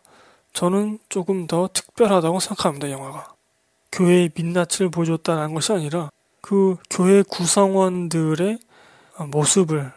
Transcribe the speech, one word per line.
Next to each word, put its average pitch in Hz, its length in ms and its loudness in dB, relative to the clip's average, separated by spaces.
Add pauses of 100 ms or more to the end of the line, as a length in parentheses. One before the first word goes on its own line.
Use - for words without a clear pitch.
(520)
저는 202 460 -2 (100)
조금 190 380 -4
더 175 260 0
특별하다고 190 680 2
생각합니다, 147 500 -4
영화가. 135 440 -12 (580)
교회의 180 420 4
민낯을 175 560 -2
보여줬다는 160 640 -2
것이 160 180 -2
아니라 160 380 -4 (300)
그 190 360 2 (140)
교회 196 320 4
구성원들의 180 1400 0 (720)
모습을, 151 680 0